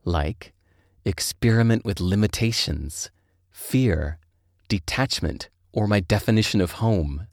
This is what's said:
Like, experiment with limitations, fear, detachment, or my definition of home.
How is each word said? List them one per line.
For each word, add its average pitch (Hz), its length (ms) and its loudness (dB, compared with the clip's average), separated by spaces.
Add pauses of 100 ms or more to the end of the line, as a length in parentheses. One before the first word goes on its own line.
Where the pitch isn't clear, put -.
Like, 82 480 -2 (520)
experiment 113 800 2
with 98 160 -4
limitations, 95 1080 -2 (440)
fear, 80 680 0 (500)
detachment, - 800 -4 (240)
or 107 140 0
my 104 140 4
definition 107 600 2
of 87 120 0 (100)
home. 82 500 0